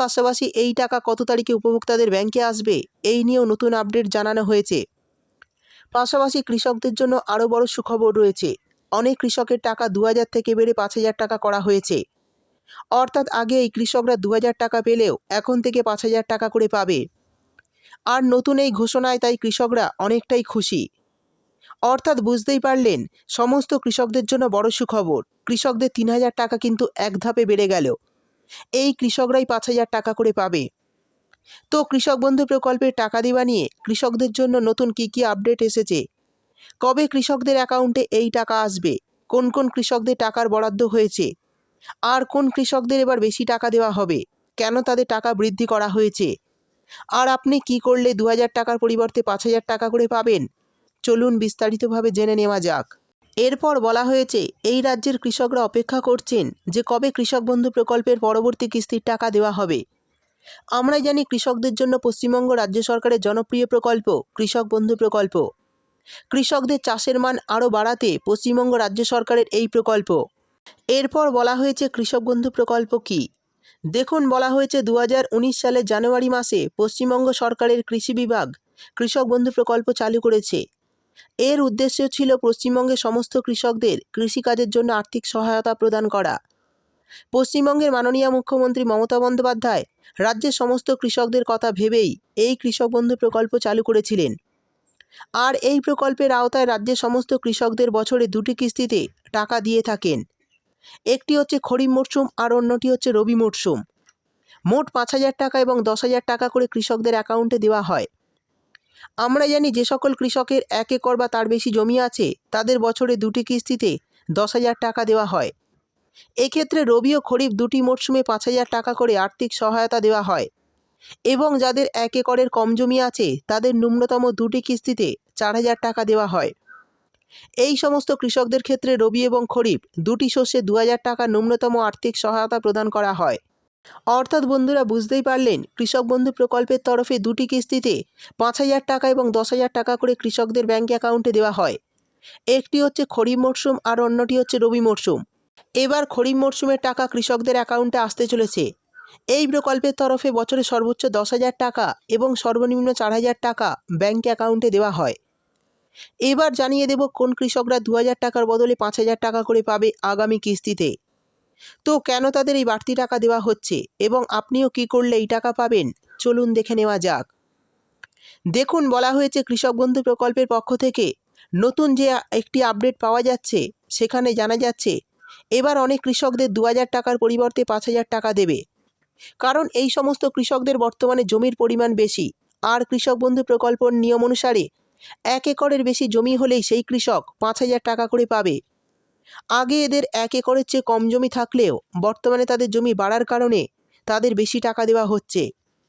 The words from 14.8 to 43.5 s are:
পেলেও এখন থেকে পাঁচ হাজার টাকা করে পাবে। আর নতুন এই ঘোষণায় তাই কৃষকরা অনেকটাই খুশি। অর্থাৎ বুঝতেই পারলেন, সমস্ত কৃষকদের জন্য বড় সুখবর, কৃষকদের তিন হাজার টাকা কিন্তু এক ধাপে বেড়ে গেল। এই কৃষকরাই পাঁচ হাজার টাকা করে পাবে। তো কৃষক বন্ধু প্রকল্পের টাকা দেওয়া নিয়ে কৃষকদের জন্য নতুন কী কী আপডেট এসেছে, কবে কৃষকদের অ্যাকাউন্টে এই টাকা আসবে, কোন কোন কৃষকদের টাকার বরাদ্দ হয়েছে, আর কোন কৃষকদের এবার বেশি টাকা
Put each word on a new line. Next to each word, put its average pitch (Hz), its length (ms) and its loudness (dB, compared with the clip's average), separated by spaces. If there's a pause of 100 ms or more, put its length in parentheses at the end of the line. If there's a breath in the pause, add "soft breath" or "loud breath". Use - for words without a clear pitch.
পেলেও 226 320 2 (260)
এখন 247 220 0
থেকে 247 220 0
পাঁচ 214 200 -2
হাজার 226 260 0
টাকা 226 200 -2
করে 220 200 2
পাবে। 185 300 0 (1040 soft breath)
আর 247 160 2 (120)
নতুন 262 260 2
এই 277 120 2
ঘোষণায় 247 480 0
তাই 240 180 0
কৃষকরা 233 480 0 (200)
অনেকটাই 233 380 0
খুশি। 196 380 -4 (1120 loud breath)
অর্থাৎ 262 300 0
বুঝতেই 240 380 0
পারলেন, 254 400 2 (380 soft breath)
সমস্ত 254 340 0 (120)
কৃষকদের 240 480 -2
জন্য 262 120 2 (120)
বড় 208 120 2 (100)
সুখবর, 190 440 -2 (240)
কৃষকদের 247 460 -2
তিন 226 180 -2
হাজার 240 260 0
টাকা 233 220 -2
কিন্তু 226 260 0 (240)
এক 196 100 -6
ধাপে 233 340 0
বেড়ে 202 240 2
গেল। 147 120 0 (920 loud breath)
এই 277 120 2
কৃষকরাই 254 520 0
পাঁচ 226 220 -4
হাজার 240 280 0
টাকা 220 180 -2
করে 226 260 2
পাবে। 175 240 -2 (1080 loud breath)
তো 302 60 2 (120)
কৃষক 269 300 0
বন্ধু 269 260 2
প্রকল্পের 262 560 0
টাকা 220 200 -2
দেওয়া 247 240 0
নিয়ে 214 200 0 (180)
কৃষকদের 233 480 -2
জন্য 254 240 0 (120)
নতুন 240 200 0 (100)
কী 226 160 -2
কী 247 80 -2 (100)
আপডেট 208 300 0
এসেছে, 214 380 0 (800 loud breath)
কবে 262 280 2
কৃষকদের 269 500 0
অ্যাকাউন্টে 254 540 0
এই 233 200 2
টাকা 226 300 -2
আসবে, 185 320 -2 (360)
কোন 247 160 2 (100)
কোন 277 140 2
কৃষকদের 247 540 -2
টাকার 226 260 0
বরাদ্দ 214 320 0 (120)
হয়েছে, 214 320 2 (880 loud breath)
আর 262 80 2 (120)
কোন 277 160 2
কৃষকদের 262 520 0
এবার 254 180 2
বেশি 220 260 0
টাকা 233 240 -2